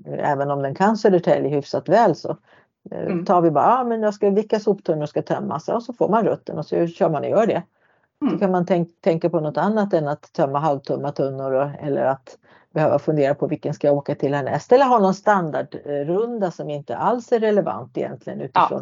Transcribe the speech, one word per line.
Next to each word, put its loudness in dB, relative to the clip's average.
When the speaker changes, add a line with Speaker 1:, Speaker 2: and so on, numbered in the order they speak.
Speaker 1:
eh, -4
även -2
om -2
den -4
kan 2
Södertälje 2
hyfsat -4
väl, 4
så, -10
eh, -10
Speaker 2:
Mm. -4
Speaker 1:
tar 4
vi 4
bara, 2
"Ah, -2
men -4
jag 0
ska, 0
vilka 0
soptunnor -2
ska -4
tömmas?" -6
Ja, -2
så -10
får 0
man 2
rutten -4
och -8
så 0
kör 0
man -2
och -4
gör 2
det. -2
Speaker 2:
Mm. 0
Speaker 1:
Då -2
kan 2
man 0
tänk-, -2
tänka 0
på -2
något -4
annat 0
än 0
att -8
tömma 0
halvtomma -2
tunnor -4
och, 0
eller -2
att -4
behöva 2
fundera 0
på -4
vilken -4
ska -2
jag 4
åka -4
till -2
härnäst. -2
Eller 8
ha 4
någon 4
standardrunda -2
som -10
inte -8
alls -2
är 4
relevant -2
egentligen -8
utifrån 2
Speaker 2:
Ja. -4